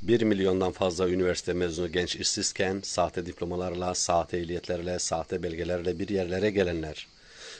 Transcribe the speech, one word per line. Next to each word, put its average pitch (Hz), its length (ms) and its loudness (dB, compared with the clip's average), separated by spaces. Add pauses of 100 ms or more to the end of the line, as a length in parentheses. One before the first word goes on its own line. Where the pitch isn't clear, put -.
Bir 113 180 6
milyondan 95 500 4
fazla 92 360 2
üniversite 90 440 2
mezunu 87 400 0
genç 87 240 0
işsizken, 95 680 0
sahte 87 420 -2
diplomalarla, 90 680 -4
sahte 85 420 2
ehliyetlerle, 87 640 -2
sahte 85 440 -2
belgelerle 85 560 -2
bir 92 100 -4
yerlere 95 420 2
gelenler. 87 560 0 (540)